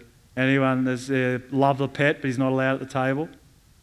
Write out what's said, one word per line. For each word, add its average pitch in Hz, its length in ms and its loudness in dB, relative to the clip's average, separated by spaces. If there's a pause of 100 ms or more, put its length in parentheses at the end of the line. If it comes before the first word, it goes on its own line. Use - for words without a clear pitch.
(360)
Anyone 131 460 2
that's, 127 280 -4
uh, 127 280 0 (140)
love 139 260 4
the 139 80 -2
pet, 147 340 0
but 143 60 -6
he's 127 120 -2
not 131 120 0
allowed 131 240 0
at 135 60 -6
the 131 120 -12
table? 135 360 -2 (540)